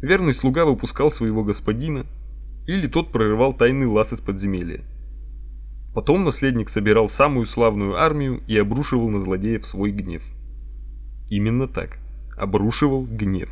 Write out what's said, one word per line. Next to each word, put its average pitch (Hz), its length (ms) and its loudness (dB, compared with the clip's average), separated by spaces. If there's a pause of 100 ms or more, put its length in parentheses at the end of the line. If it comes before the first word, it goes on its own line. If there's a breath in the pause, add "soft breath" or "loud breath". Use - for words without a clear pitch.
Верный 170 320 4
слуга 135 320 2
выпускал 147 460 2
своего 110 320 0
господина, 117 640 -2 (600)
или 175 200 0
тот 165 240 0
прорывал 113 440 4
тайный 131 320 4
лаз 107 260 4
из - 80 -8
подземелья. 95 640 -4 (1080)
Потом 165 300 4
наследник 127 440 0
собирал 107 400 4
самую 131 380 0
славную 104 500 2
армию 143 500 0
и 110 120 2
обрушивал 117 500 2
на 104 120 0
злодеев 98 440 -2
свой 98 260 -2
гнев. 92 320 -6 (1080)
Именно 110 360 2
так. - 320 -8 (380)
Обрушивал 113 720 2
гнев. 101 460 -2